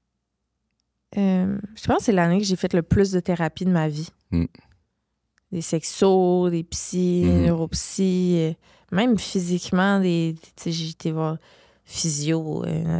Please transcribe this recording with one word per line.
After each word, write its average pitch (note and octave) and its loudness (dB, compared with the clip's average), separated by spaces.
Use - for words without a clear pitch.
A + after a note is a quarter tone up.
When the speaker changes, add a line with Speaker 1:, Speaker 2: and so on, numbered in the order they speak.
Speaker 1:
Euh, F#3+ 0
je - -8
pense G#4+ 2
que - -2
c'est - 2
l'année F3 4
que G#3+ 0
j'ai F#3+ 0
fait F3 -2
le E3+ 2
plus G3 2
de F#3 0
thérapie F3 -2
de F#3 2
ma D#3+ 2
vie. D3+ -6
Speaker 2:
Mm. E2+ 2
Speaker 1:
Des F3 -4
sexos, F3+ 2
des E3 -2
psys, F3+ 0
Speaker 2:
Mhm. F3 4
Speaker 1:
neuropsys, F3+ 0
euh, D#3+ 0
même A3+ 2
physiquement, F#3 0
des, E3+ 0
des, D#3+ -12
tu - -20
sais, - -6
j'ai E3 -6
été E3 -6
voir D#3+ -4
physio, D#3 -4
euh, E3 -4
nat-, E3 -2